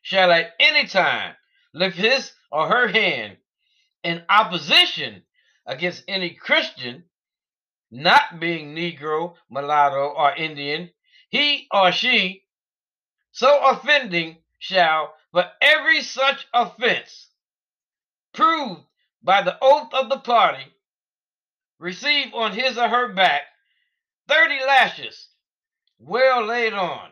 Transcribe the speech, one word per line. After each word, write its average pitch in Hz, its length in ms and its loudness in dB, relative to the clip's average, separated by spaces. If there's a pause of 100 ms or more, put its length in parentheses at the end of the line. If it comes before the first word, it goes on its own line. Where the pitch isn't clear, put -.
shall 185 300 2
at 165 280 2
any 294 280 2
time 123 480 -2 (380)
lift 170 240 -4
his 233 340 0 (200)
or 151 160 -2
her 233 200 2
hand 156 500 -2 (640)
in 170 260 -6
opposition 175 920 0 (420)
against 170 420 -6
any 185 240 -6
Christian, 135 720 -6 (880)
not 165 480 2
being 160 360 -6
Negro, 160 600 -6 (140)
mulatto, 143 580 2
or 143 280 0
Indian, 156 540 -8 (400)
he 285 420 -2
or 190 200 4
she 196 520 -2 (880)
so 277 280 2 (100)
offending 190 680 -2 (220)
shall, 160 540 0 (180)
for 180 180 0 (120)
every 311 400 2
such 262 520 -4
offense, 226 760 -4 (1040)
proved 277 480 -2 (420)
by 196 180 2
the 180 200 -4
oath 277 320 4
of 262 160 -2
the 269 100 -2
party, 202 460 0 (1120)
receive 233 540 -4
on 220 200 -2
his 240 240 -4
or 233 100 0
her 240 260 0
back 165 300 2 (840)
thirty 294 320 2
lashes, 233 680 0 (720)
well 240 460 0
laid 226 280 -2
on 139 380 -6